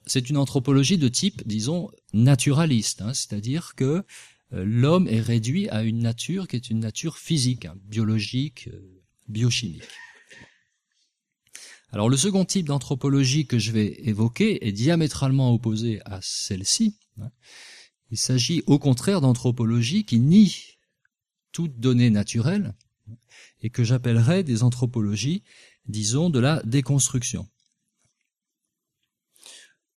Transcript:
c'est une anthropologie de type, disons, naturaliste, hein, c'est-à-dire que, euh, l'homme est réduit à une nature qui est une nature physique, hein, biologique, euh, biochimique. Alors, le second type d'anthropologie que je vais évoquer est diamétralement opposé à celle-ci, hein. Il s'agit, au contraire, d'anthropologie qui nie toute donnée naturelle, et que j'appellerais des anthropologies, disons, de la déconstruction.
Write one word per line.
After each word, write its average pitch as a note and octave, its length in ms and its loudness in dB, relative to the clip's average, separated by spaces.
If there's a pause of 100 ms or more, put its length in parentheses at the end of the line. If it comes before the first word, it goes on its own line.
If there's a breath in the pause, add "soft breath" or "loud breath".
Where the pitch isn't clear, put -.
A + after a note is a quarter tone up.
c'est B2+ 240 -4
une D3 80 0
anthropologie C#3 640 2
de C#3 100 2
type, F3 380 -2
disons, A2+ 440 -4 (220)
naturaliste, C3+ 880 2
hein, B2 140 -6
c'est-à-dire B2 640 -8
que, D3+ 280 -2 (480 loud breath)
euh, F#2 140 -6
l'homme C#3 420 2
est A2+ 140 0
réduit A#2+ 480 -2
à A2 140 -2
une A2+ 160 -2
nature C3+ 480 -4
qui - 80 -8
est B2 120 -8
une A2 120 -4
nature A2+ 360 -8
physique, B2+ 480 -2
hein, D#2+ 200 -16
biologique, A2 840 -4
euh, F#2 320 -20 (240)
biochimique. A2 600 -4 (2000 loud breath)
Alors, G#2+ 180 2
le C3+ 80 2
second F#3+ 260 2
type F3+ 220 -2
d'anthropologie C#3 800 0
que B2 120 0
je G#2+ 140 -2
vais G#2+ 340 -2
évoquer A2+ 640 0
est G2+ 40 -2
diamétralement C3+ 840 2
opposé A2+ 500 -2
à F#2+ 160 -12
celle-ci, - 800 -2 (240)
hein. C3 80 -12 (800 loud breath)
Il G#2+ 60 -10
s'agit, C3 500 0
au C#3+ 120 6
contraire, D3 420 2
d'anthropologie A#2+ 840 0
qui A#2+ 120 2
nie E3+ 460 6 (880)
toute D#3 260 -6
donnée B2 300 4
naturelle, A#2 680 0 (880 loud breath)
et A2 80 -4
que A#2+ 140 0
j'appellerais B2 580 2
des A#2+ 200 0
anthropologies, A#2+ 800 0 (440 soft breath)
disons, A2+ 440 -2
de C3+ 80 2
la C#3+ 260 2
déconstruction. B2+ 840 -2 (2500 loud breath)